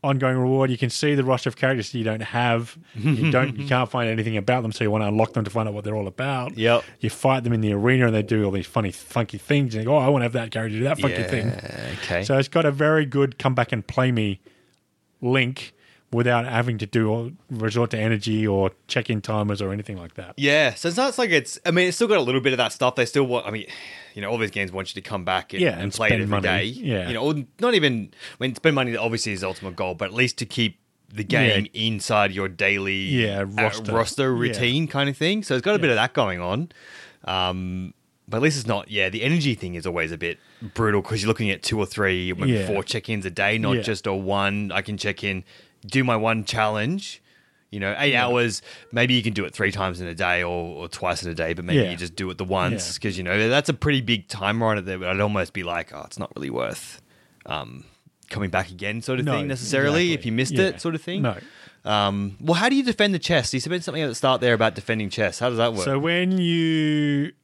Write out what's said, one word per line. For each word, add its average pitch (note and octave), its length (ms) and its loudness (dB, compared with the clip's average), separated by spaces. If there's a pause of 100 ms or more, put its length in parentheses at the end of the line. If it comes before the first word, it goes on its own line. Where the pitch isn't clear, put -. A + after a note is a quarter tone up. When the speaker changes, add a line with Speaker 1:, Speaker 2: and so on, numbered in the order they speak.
Speaker 1:
ongoing C3+ 340 2
reward. C3 340 4
You B2 60 -2
can C3 120 0
see D3 260 0
the C#3 80 2
roster B2+ 260 2
of A#2 80 -10
characters C3 340 0
that B2+ 60 -6
you A2+ 60 -2
don't A2 180 -2
have. A#2 540 0 (200)
You C3 340 2
don't, C3 280 2
you C#3 100 -6
Speaker 2:
<laughs> - 0 -
Speaker 1:
can't B2+ 220 2
find A#2+ 200 0
anything A2 280 0
about B2 260 2
them, A2 80 -2
so - 120 -2
you G#2+ 80 2
wanna G#2+ 160 2
unlock A2 260 2
them A2+ 100 0
to G2+ 80 -4
find A2+ 160 0
out G2+ 80 -4
what G#2 80 -8
they're G#2+ 120 -4
all G2+ 120 -2
about. B2+ 500 -4
Speaker 2:
Yep. A#2 260 4 (180)
Speaker 1:
You A2+ 100 2
fight C3 320 2
them A#2+ 100 2
in A2 80 2
the G#2+ 120 2
arena, B2 340 4
and A2+ 80 4
they G#2+ 80 4
do G#2+ 220 2
all G2 60 2
these F#2+ 160 -2
funny, G#2+ 240 0
funky - 460 -4
things. C#3 380 0
And G#2+ 80 -2
you A#2 60 -2
go, C#3+ 60 4
"Oh, D3+ 40 6
I C3 100 4
wanna C3+ 160 4
have A#2 80 -2
that A#2 180 -2
character A2+ 260 -4
do A2+ 80 0
that C#3+ 140 0
funky F#2 180 0
Speaker 2:
Yeah, F#2 100 -2
Speaker 1:
thing." A#2+ 240 0 (520)
Speaker 2:
okay. F2+ 200 0
Speaker 1:
So C3 140 2
it's C3+ 100 2
got E3 180 2
a D3 60 4
very D3+ 340 4
good C3+ 320 0
come C3+ 160 2
back B2 180 2
and A2+ 140 -4
play B2+ 260 2
me G#2+ 280 0 (840)
link B2+ 520 0 (380)
without A#2+ 340 2
having A#2+ 320 0
to G#2 80 -6
do A2 240 2
or A#2 220 -2 (180)
resort A2+ 420 0
to A2+ 80 -4
energy A2 480 2
or G2 240 2 (160)
check-in A2+ 340 -2
timers G#2 400 -2
or G2 120 -2
anything G#2 240 -8
like E2+ 180 -16
that. F2 220 -14
Speaker 2:
Yeah, C#3 360 4
so - 140 -4
it's E3+ 100 -2
not B3+ 200 0
like A#3 140 2
it's, C#3+ 340 0
I F3 60 2
mean, F3+ 180 4
it's E3 80 -4
still A#3 100 2
got G3+ 100 4
a D#3+ 40 4
little B2+ 180 2
bit C3 140 2
of B2+ 40 0
that A#2+ 140 2
stuff. B2+ 240 0
They B2 100 2
still C#3 200 2
want, B2 200 -2
I G2+ 60 -6
mean, G#2+ 140 -6 (500)
you G#2 60 -8
know, G2 100 -4
all A#2+ 60 -2
these A2 140 0
games G2 200 -2
want F#2+ 240 -8
you F#2+ 60 -10
to - 60 -14
come F#2+ 180 -6
back F#2 260 -2
and, F#2+ 100 -2
Speaker 1:
Yeah, D3+ 120 2
Speaker 2:
and F2+ 100 -8
Speaker 1:
and G2 100 -4
Speaker 2:
play A2 140 0
it G#2+ 40 6
Speaker 1:
spend G#2+ 120 2
Speaker 2:
every G#2 80 0
Speaker 1:
money. G2+ 160 2
Speaker 2:
day. F2+ 160 2
Speaker 1:
Yeah. A2+ 460 -2
Speaker 2:
You B2 40 -4
know, A2+ 120 -2
or D#3 80 2 (260)
not A#3+ 140 2
even, C3 380 2 (280)
I - 40 -4
mean, C3 120 -2
spend D#3+ 200 2
money B2+ 200 0
obviously A2+ 380 -2
is F#2 80 -6
the F#2+ 60 -4
ultimate F#2+ 280 -8
goal, F2+ 200 -2
but G2 100 -4
at F#2+ 80 -6
least A#2+ 240 2
to B2 80 -6
keep A2 340 -2 (340)
the G#2 120 -4
game G#2+ 480 2
Speaker 1:
Yeah. - 140 -6
Speaker 2:
inside G#2 440 2
your G2 160 -2
daily, G2 480 0
Speaker 1:
Yeah, G2+ 460 0
Speaker 2:
uh, - 40 0
Speaker 1:
roster. G#2+ 460 -2
Speaker 2:
roster A2+ 320 0 (100)
Speaker 1:
Yeah. A#2 60 0
Speaker 2:
routine A#2+ 480 0
kind C#3+ 220 0
of C#3 80 -6
thing. G3 260 0
So C#3+ 120 0
it's B2+ 60 0
got G#3 140 2
a G3+ 40 2
bit D3+ 100 2
of A#2+ 80 4
Speaker 1:
Yeah. G#2+ 60 4
Speaker 2:
that B2+ 100 -2
going G2 260 2
on. G2+ 300 -2 (560)
Um, F#2 680 -2 (360)
but A2 80 -4
at A#2+ 60 0
least D3+ 140 2
it's A2+ 100 -6
not, G2+ 220 -2
yeah, G2 200 0
the G#2 140 -6
energy C#3+ 320 2
thing F2+ 200 -8
is E2+ 100 -8
always E2+ 280 -2
a E2 40 -8
bit E2+ 200 -6 (360)
brutal G#2 280 2
'cause G#2+ 200 -4
you're G2+ 60 -2
looking A2 220 0
at F#2+ 140 -2
two - 160 -2
or G2+ 60 2
three, F2+ 480 0
maybe C3 200 0
Speaker 1:
Yeah. G2+ 140 0
Speaker 2:
four F#2+ 160 -2
check-ins G#2+ 420 -6
a F#2+ 40 -4
day, G2+ 280 0
not A2 200 0
Speaker 1:
Yeah. A2+ 40 0
Speaker 2:
just G#2 260 -2
a G2 60 0
one, G2 600 0
I G2 80 0
can G#2 160 -6
check G2+ 260 -4
in, F#2+ 200 -4 (420)
do C3 180 0
my B2 140 2
one A2 260 0
challenge. A2 800 -2 (500)
You G2+ 80 -8
know, G2 200 -2
eight C#3+ 140 2
Speaker 1:
Yeah. B2 120 4
Speaker 2:
hours, A#2+ 360 2 (300)
maybe B2 220 4
you B2 80 4
can G#2+ 120 0
do F#2+ 120 -2
it - 80 -10
three G2+ 180 0
times F#2+ 300 -2
in F2+ 60 -6
a E2+ 80 -8
day F2+ 260 0
or, F2 60 -2 (280)
or E2 140 -10
twice F2 340 -2
in F2+ 60 -6
a E2 40 -4
day, E2 200 -2
but F2 100 -6
maybe A#2 200 4
Speaker 1:
Yeah. F2+ 80 -2
Speaker 2:
you F2 60 -6
just E2+ 180 -8
do F#2+ 140 -4
it F2+ 80 -8
the G2 80 -4
once F#2 540 0
Speaker 1:
Yeah. - 0 - (100)
Speaker 2:
'cause, F2+ 80 -6
you F#2 60 -6
know, G2+ 260 2
that's C#3+ 200 2
a D#3 40 2
pretty C#3 280 0
big A2+ 260 -2
timer G#2 400 0
on G#2+ 120 2
it F2+ 60 -8
that F#2 180 -6
I'd F#2 180 -2
almost G#2 320 0
be F#2 100 -6
like, E2+ 300 -6
"Oh, D2 120 -14
it's - 140 -16
not - 160 -8
really C#2 140 -6
worth, A#1 520 -6 (440)
um, C2 380 -10 (460)
coming G2+ 200 -4
back F#2 220 -2
again," G2+ 300 -8
sort C3 180 -4
of D3 60 0
Speaker 1:
No, C#3 120 0
Speaker 2:
thing A2 100 -4
necessarily, C3+ 580 0
Speaker 1:
exactly. E3+ 80 2
Speaker 2:
if D3 120 -4
you A#2 80 -2
missed B2+ 200 0
Speaker 1:
Yeah. D3 140 4
Speaker 2:
it F3+ 140 -4
sort E3 140 -4
of D#3 60 -6
thing. F3 200 -6
Speaker 1:
No. A#2 140 0 (500)
Speaker 2:
Um, G2+ 560 0
well, D#3+ 140 2
how G3 120 2
do C4+ 80 4
you C#4 80 2
defend G#3 300 2
the E3+ 60 0
chest? C#3+ 340 0
You C3 80 0
said E3+ 220 -6
something D3 200 -6
at D3+ 40 -2
the A#2 80 -4
start C3 260 2
there B2 120 6
about A2 220 4
defending G#2+ 340 -2
chest. G2 300 -2
How A#2+ 100 0
does A#2+ 80 -2
that A#2 160 2
work? F#2+ 120 -2
Speaker 1:
So C#3 140 0
when F3 380 0
you D#3 920 2 (120)